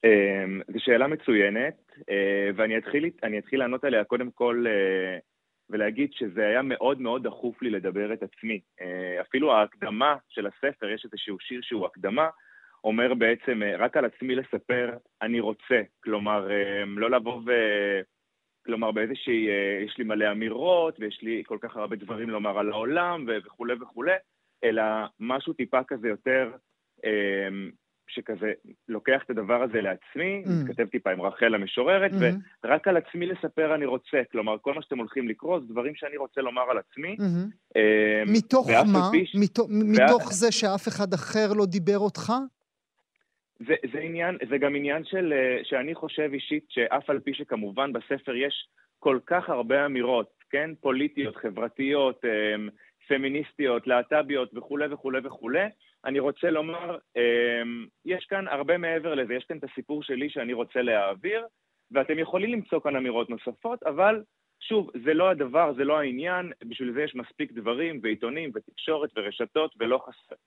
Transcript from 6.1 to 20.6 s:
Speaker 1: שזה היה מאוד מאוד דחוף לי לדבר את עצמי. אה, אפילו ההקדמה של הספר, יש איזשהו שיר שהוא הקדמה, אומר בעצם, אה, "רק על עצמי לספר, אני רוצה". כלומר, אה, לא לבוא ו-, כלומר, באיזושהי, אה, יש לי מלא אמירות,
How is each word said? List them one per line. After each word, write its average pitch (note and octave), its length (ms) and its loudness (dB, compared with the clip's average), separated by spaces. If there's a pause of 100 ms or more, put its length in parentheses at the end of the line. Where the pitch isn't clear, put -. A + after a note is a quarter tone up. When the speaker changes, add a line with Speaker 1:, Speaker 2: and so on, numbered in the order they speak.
Speaker 1:
שזה G#2+ 340 -2
היה A#2 160 2
מאוד C3 380 -2
מאוד B2 220 -2
דחוף A#2+ 400 -6
לי A#2+ 80 -2
לדבר G2+ 420 -2
את A2 100 -6
עצמי. G#2+ 380 -8 (200)
אה, F2+ 400 -6
אפילו C#3 320 0
ההקדמה A2 640 2 (120)
של G#2 180 -6
הספר, B2 440 -4
יש G#2 140 -6
איזשהו G#2 360 -10
שיר B2 220 -10
שהוא G#2+ 240 -4
הקדמה, G#2 420 0 (560)
אומר A#2+ 300 4
בעצם, A#2 480 2
אה, G2+ 140 -2
"רק A#2 200 0
על C#3+ 80 4
עצמי B2+ 300 -2
לספר, B2 600 -2 (260)
אני A#2 180 0
רוצה". A2 400 0 (200)
כלומר, G#2 500 -2
אה, G2+ 360 0
לא G#2 240 -2
לבוא A#2+ 360 0
ו-, G#2 540 2 (680)
כלומר, A2+ 240 -2
באיזושהי, A2 580 -2
אה, G2+ 380 0
יש - 120 -12
לי B2 60 -4
מלא G#2+ 280 0
אמירות, D3+ 680 0